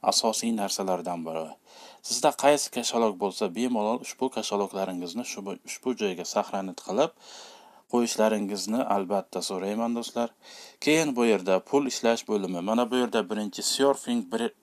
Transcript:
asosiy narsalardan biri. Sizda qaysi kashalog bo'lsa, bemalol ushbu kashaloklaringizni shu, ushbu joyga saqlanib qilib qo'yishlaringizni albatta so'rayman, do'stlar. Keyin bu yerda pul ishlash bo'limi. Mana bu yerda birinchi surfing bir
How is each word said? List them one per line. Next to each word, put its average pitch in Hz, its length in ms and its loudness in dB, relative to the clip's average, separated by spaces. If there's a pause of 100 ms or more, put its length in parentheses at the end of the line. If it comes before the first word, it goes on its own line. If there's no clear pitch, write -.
(120)
asosiy 113 440 2
narsalardan 92 720 -2
biri. 80 200 -4 (600)
Sizda - 220 2 (140)
qaysi 143 320 6
kashalog 117 380 2 (100)
bo'lsa, 98 200 -2 (120)
bemalol 117 500 0
ushbu - 200 -4 (120)
kashaloklaringizni 95 920 -2
shu, - 80 -10 (300)
ushbu - 200 -6 (120)
joyga 90 240 -2 (100)
saqlanib 98 500 -4
qilib 135 260 0 (800)
qo'yishlaringizni 107 880 0 (160)
albatta 95 440 -2 (100)
so'rayman, 104 480 -2
do'stlar. 117 320 -4 (560)
Keyin 156 320 6
bu 120 140 4
yerda 95 240 4 (140)
pul 139 220 4
ishlash 117 400 2
bo'limi. 95 280 0 (100)
Mana 117 220 4
bu 123 120 0
yerda 117 260 0
birinchi 104 320 -4 (120)
surfing 135 480 2 (100)
bir 113 100 -2 (220)